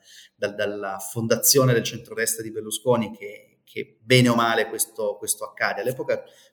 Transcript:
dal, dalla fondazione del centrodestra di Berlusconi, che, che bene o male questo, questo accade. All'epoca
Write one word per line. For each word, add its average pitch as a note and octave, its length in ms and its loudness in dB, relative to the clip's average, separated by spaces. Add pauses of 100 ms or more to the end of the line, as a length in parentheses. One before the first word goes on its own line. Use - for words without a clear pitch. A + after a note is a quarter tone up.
(360)
dal, G2+ 180 -4
dalla G2+ 460 -6
fondazione A#2+ 720 2
del A2+ 100 2
centrodestra A2+ 640 -6
di A2 80 -10
Berlusconi, G#2+ 580 -2
che, - 540 -18
che - 360 -14
bene B2 280 6
o A#2 80 4
male A2+ 320 2
questo, G#2+ 480 -4
questo - 300 -8
accade. G2+ 340 -4
All'epoca B2+ 420 -4 (300)